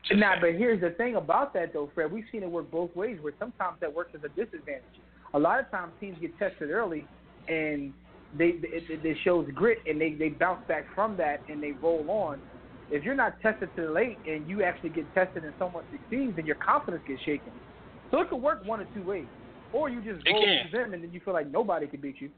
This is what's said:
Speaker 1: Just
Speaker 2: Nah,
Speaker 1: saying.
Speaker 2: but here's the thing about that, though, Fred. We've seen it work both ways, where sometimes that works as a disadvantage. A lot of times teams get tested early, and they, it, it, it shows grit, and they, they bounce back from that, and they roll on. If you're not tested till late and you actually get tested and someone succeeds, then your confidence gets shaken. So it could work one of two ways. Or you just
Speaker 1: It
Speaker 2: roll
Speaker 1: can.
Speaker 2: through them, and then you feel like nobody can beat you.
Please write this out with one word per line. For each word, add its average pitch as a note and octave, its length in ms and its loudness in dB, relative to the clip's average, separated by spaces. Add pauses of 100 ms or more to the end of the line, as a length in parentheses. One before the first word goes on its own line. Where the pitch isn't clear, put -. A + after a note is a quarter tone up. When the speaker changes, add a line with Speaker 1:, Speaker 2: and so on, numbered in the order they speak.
Speaker 1:
Just G3+ 140 8
Speaker 2:
Nah, G3+ 140 8
Speaker 1:
saying. F3 60 0
Speaker 2:
but E3+ 120 6
here's G#3+ 280 4
the E3+ 100 2
thing A3+ 260 0
about F#3+ 380 2
that, E3+ 180 -2
though, D3 240 -4
Fred. D#3 160 0
We've A3 180 -6
seen G#3 140 -6
it F3 60 -6
work D#3 200 -4
both E3+ 240 -4
ways, F3+ 260 -4
where D3+ 200 -6
sometimes G3+ 400 -6
that D#3 120 -4
works E3+ 220 -6
as D3+ 80 -14
a D3 60 -10
disadvantage. D3+ 560 -8 (500)
A D3 60 4
lot F3+ 180 6
of C4+ 140 -2
times F3+ 260 -6
teams G3 220 -10
get - 180 -8
tested D#3+ 320 -4
early, E3+ 340 -2 (440)
and D3+ 440 -2 (460)
they, E3+ 120 6 (120)
it, E3 260 -6
it, D#3 160 -6
it D#3 200 0
shows E3+ 320 4
grit, A3 220 4 (100)
and D3+ 120 0
they, D#3+ 120 2
they D#3 160 0
bounce F3 400 0
back D3+ 160 0 (100)
from G#3 220 0
that, D3 240 0 (100)
and D3+ 100 -8
they D3 120 -4
roll D3+ 360 0
on. E3+ 320 -2 (500)
If D3 140 0
you're B3+ 100 0
not A3+ 260 2
tested G#3+ 340 0
till E3 160 -2
late G#3 280 2 (100)
and D3+ 180 -4
you G3 160 -2
actually F3 280 0
get D#3 240 -4
tested F3+ 300 2
and D3+ 140 -10
someone F3+ 320 -4
succeeds, B3+ 460 -2
then D#3+ 80 -2
your D3+ 120 0
confidence G3 520 2
gets C3 140 -6
shaken. - 280 -2 (600)
So D4 100 6
it F4+ 80 2
could F4 140 -2
work C4 240 2
one G#3+ 140 -2
of F3 120 -8
two G3+ 100 -8
ways. F3+ 220 -4 (480)
Or C#4+ 160 2
you A#3+ 140 -4
just F#3+ 240 -6
Speaker 1:
It E3 40 8
Speaker 2:
roll G#3 140 6
Speaker 1:
can. E3+ 240 4
Speaker 2:
through F#3+ 100 -2
them, A3+ 140 -2
and E3+ 100 -8
then E3+ 80 -10
you F3 140 -10
feel F#3+ 80 -2
like D3+ 180 0
nobody E3+ 360 0
can C#3+ 160 -10
beat C#3 180 -8
you. C#3 160 -10